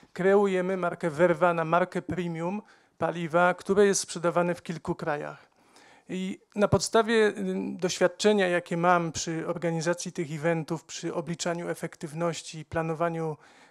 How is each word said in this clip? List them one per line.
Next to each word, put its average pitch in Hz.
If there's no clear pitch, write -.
kreujemy 190
markę 175
Werwa 170
na 165
markę 175
premium 175
paliwa, 170
które 196
jest 190
sprzedawane 170
w -
kilku 170
krajach. 147
I 185
na 202
podstawie, 220
y, 214
doświadczenia, 185
jakie 175
mam 170
przy 165
organizacji 170
tych 156
eventów, 160
przy -
obliczaniu 170
efektywności 160
i 156
planowaniu 165